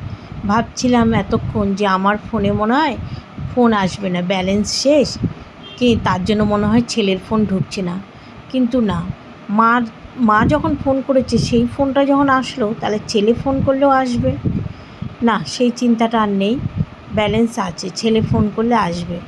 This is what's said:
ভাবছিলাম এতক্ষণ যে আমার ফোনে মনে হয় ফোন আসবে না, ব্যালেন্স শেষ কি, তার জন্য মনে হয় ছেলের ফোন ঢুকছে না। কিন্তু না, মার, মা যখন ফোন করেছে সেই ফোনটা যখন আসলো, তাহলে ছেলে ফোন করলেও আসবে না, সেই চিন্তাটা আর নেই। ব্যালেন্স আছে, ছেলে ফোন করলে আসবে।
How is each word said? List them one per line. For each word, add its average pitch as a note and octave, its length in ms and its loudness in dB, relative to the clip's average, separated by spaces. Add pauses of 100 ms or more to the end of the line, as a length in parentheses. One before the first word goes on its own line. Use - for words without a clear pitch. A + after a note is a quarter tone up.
(460)
ভাবছিলাম A3+ 680 2
এতক্ষণ G3+ 600 0
যে G3+ 120 0
আমার F#3+ 300 2
ফোনে G#3 360 -2
মনে G#3+ 220 0
হয় C#4+ 220 2 (580)
ফোন A#3+ 180 4
আসবে G3 380 -2
না, F3+ 120 -2
ব্যালেন্স F#3+ 500 0
শেষ C#4 460 2 (580)
কি, A#3+ 280 4
তার F#3 200 0
জন্য G#3+ 180 2
মনে G#3 240 2
হয় A3 220 4
ছেলের F#3+ 300 0 (100)
ফোন G#3+ 160 0
ঢুকছে F#3+ 380 -4
না। F3+ 160 -6 (540)
কিন্তু B3+ 280 0
না, F3+ 220 0 (480)
মার, A3+ 320 4 (340)
মা A3 300 4
যখন D4+ 380 0
ফোন C4+ 220 0
করেছে B3 320 2
সেই A#3+ 280 2
ফোনটা C#4 380 0
যখন C#4 240 4
আসলো, B3 520 0
তাহলে G#3 180 -2 (100)
ছেলে G#3+ 260 2
ফোন C4+ 320 -2
করলেও C4+ 220 2
আসবে C4 440 2 (880)
না, G#3 240 2
সেই B3 300 0
চিন্তাটা A#3 460 2
আর G#3+ 60 2
নেই। G3+ 300 0 (560)
ব্যালেন্স A3 440 0
আছে, F#3 360 -6
ছেলে A3 260 2
ফোন A3 360 2
করলে A#3 180 0
আসবে। F3 540 -2